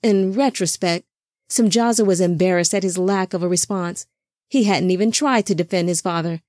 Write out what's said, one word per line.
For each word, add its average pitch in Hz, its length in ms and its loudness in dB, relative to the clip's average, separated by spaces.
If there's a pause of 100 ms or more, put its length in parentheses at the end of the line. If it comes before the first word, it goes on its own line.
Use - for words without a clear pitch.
In 190 300 2
retrospect, 185 720 -2 (420)
Samjaza 226 560 2
was 185 160 2
embarrassed 175 540 2
at 196 80 0
his 185 160 -2
lack 185 340 -2
of 175 120 -4
a 180 40 -2
response. 175 580 -4 (420)
He 254 160 0
hadn't 180 260 2
even 208 220 0
tried 254 340 0
to 196 80 0
defend 175 340 -2
his 175 120 -2
father. 170 480 -4